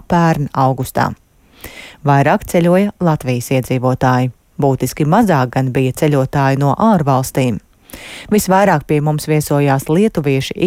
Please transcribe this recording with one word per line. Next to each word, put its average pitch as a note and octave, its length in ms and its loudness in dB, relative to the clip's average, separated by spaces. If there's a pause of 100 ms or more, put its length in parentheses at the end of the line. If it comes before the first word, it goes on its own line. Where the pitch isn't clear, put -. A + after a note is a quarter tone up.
pērn E3 440 0
augustā. C3 580 -2 (920)
Vairāk C#3+ 440 2
ceļoja F3+ 520 2
Latvijas C3+ 500 -2
iedzīvotāji. B2+ 840 0 (300)
Būtiski C3+ 460 -2
mazāk D#3+ 480 2
gan C3 160 -2
bija B2+ 240 0
ceļotāji C#3 640 0
no C#3+ 180 0
ārvalstīm. C3+ 800 0 (760)
Visvairāk F#3+ 560 2
pie D3+ 140 0
mums D3+ 260 -2
viesojās C#3+ 640 0
lietuvieši, D#3 640 0 (120)